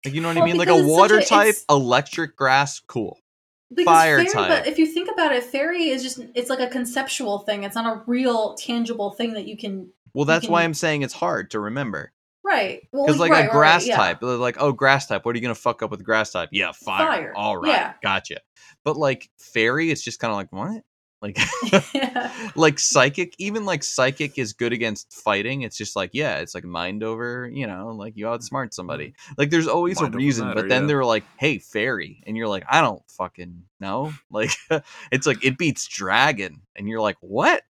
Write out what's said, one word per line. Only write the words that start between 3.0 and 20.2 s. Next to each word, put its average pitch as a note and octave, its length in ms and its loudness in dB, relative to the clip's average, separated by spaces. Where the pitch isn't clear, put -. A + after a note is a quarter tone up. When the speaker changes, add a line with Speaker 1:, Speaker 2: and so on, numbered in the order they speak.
Speaker 2:
Because E4+ 160 0
Speaker 1:
Fire E4 340 8
Speaker 2:
fairy, - 140 2
Speaker 1:
type. - 160 0
Speaker 2:
but - 180 2
if D#4 120 -2
you D#4 80 4
think F#4 240 -4
about E4 200 0
it, B3 120 0
fairy D#4+ 460 -2
is C4 120 -2
just, B3+ 180 -8
it's B3 160 -4
like B3+ 120 -2
a B3 60 0
conceptual B3 720 -4
thing. G3+ 240 -6
It's G3+ 120 -10
not A3+ 220 -2
a - 100 -14
real A#3+ 480 0
tangible A#3 560 -4
thing A#3 220 -6
that G3+ 140 -8
you G#3+ 100 -12
can, F#3+ 320 -10
Speaker 1:
Well, C#3+ 100 -2
Speaker 2:
you - 20 2
Speaker 1:
that's E3 220 2
why E3+ 140 4
Speaker 2:
can E3+ 80 4
Speaker 1:
I'm D#3 40 -4
saying D3+ 300 -2
it's B2 100 -6
hard D3+ 380 -4
to A2 80 -4
remember. G#2+ 520 -6
Speaker 2:
Right. C4 480 -2
Well, C#4 140 0
Speaker 1:
'Cause, D3+ 140 4
like, E3 120 4
Speaker 2:
right, D#3+ 100 6
Speaker 1:
a - 20 4
Speaker 2:
right, C#3 80 0
Speaker 1:
grass D#3 340 6
Speaker 2:
yeah. A#3 120 2
Speaker 1:
type, F2+ 240 0
they're A#2+ 80 -4
like, B2 300 -2
"Oh, C#3+ 120 2
grass C3+ 340 2
type. G2 180 -4
What A#2+ 120 -2
are - 20 -4
you A2+ 40 -4
gonna A#2+ 120 -2
fuck A2+ 300 -2
up G#2+ 80 -4
with G2 120 -10
grass A2 280 0
type?" E2+ 200 -4
"Yeah, F#2 200 0
fire." - 340 -2
Speaker 2:
Fire. B3+ 300 -2
Speaker 1:
"All G2+ 220 -2
right. E2+ 160 -2
Speaker 2:
Yeah. - 280 -2
Speaker 1:
Gotcha." - 360 -2
But, D3+ 140 -2
like, C#3 400 -2
fairy, C3+ 540 0
it's - 100 -4
just - 180 -10
kinda A2+ 140 -2